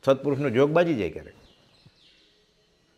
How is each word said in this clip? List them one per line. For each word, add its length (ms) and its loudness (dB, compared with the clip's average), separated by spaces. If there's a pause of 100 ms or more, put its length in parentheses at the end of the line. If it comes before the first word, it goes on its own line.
સત્પુરુષનો 440 0
જોગ 220 2
બાજી 220 2
જાય 160 -4
ક્યારેક. 240 -16 (1600)